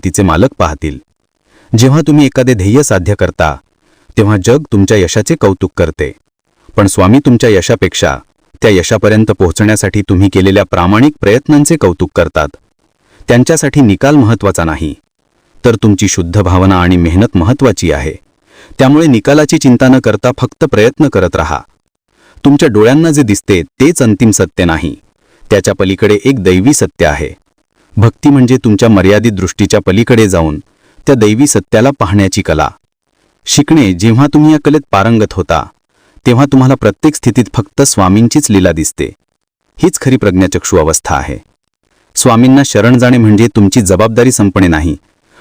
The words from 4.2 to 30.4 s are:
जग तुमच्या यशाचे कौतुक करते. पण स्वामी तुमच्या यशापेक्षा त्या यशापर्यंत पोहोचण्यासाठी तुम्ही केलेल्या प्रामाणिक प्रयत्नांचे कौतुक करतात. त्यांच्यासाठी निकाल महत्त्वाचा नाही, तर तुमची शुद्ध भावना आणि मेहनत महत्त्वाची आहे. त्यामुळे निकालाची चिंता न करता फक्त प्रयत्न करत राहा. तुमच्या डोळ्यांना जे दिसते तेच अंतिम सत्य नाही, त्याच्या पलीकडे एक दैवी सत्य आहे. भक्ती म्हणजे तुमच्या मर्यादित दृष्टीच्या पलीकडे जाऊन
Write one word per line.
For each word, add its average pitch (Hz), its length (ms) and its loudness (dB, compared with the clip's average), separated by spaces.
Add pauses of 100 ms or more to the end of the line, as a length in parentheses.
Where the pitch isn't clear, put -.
जग 131 180 2 (100)
तुमच्या 101 240 2
यशाचे 104 380 -2
कौतुक 95 420 -2
करते. 76 360 -4 (680)
पण 98 60 2
स्वामी 98 320 2
तुमच्या 127 320 2
यशापेक्षा 92 640 -2 (460)
त्या 117 80 2
यशापर्यंत 107 600 0
पोहोचण्यासाठी 101 720 -2
तुम्ही 95 300 0
केलेल्या 98 320 2
प्रामाणिक 101 560 0
प्रयत्नांचे 147 560 2
कौतुक 92 380 -4
करतात. 78 340 -2 (800)
त्यांच्यासाठी 139 520 0
निकाल 135 360 2
महत्त्वाचा 104 480 0
नाही, 78 300 -6 (720)
तर 117 120 2
तुमची 104 320 0
शुद्ध 90 340 -2
भावना 92 400 2
आणि 90 140 2
मेहनत 87 400 0
महत्त्वाची 92 560 -2
आहे. 71 200 -6 (640)
त्यामुळे 147 280 2
निकालाची 147 520 2
चिंता 127 300 2
न 131 120 4
करता 113 380 -2
फक्त - 260 -6
प्रयत्न 135 440 0
करत 92 280 -2
राहा. 73 240 -6 (840)
तुमच्या 147 240 2
डोळ्यांना 127 420 2
जे 147 120 0
दिसते 101 400 -2 (180)
तेच 156 220 0
अंतिम 110 280 2
सत्य 92 340 -2
नाही, 80 300 -4 (560)
त्याच्या 98 240 0
पलीकडे 101 500 -2
एक 131 180 -2
दैवी 92 320 2
सत्य - 320 -2
आहे. 73 220 -4 (680)
भक्ती 113 320 0
म्हणजे 131 280 2
तुमच्या 117 320 0
मर्यादित 104 440 2
दृष्टीच्या 98 540 -2
पलीकडे 110 420 2
जाऊन 82 300 -2 (480)